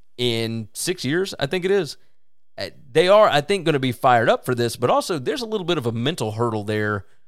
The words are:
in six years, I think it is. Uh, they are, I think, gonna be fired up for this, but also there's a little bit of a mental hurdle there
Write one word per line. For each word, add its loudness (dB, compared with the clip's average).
in -2
six -6
years, -2
I -4
think -4
it 0
is. -2
Uh, -8
they 4
are, 8
I 2
think, -2
gonna 2
be -2
fired 4
up 2
for 0
this, -2
but 0
also 0
there's -4
a -8
little -4
bit 0
of -4
a -2
mental -2
hurdle -2
there -2